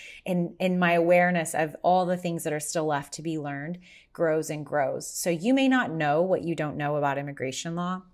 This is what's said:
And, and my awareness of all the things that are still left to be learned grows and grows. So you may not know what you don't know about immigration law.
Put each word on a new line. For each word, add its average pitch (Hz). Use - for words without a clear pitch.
And, 175
and 180
my 170
awareness 175
of 156
all 180
the 180
things 170
that 156
are 151
still 156
left 143
to -
be 160
learned 147
grows 156
and 151
grows. 139
So -
you 175
may 269
not 254
know 156
what 185
you 165
don't 151
know 147
about 139
immigration 143
law. 180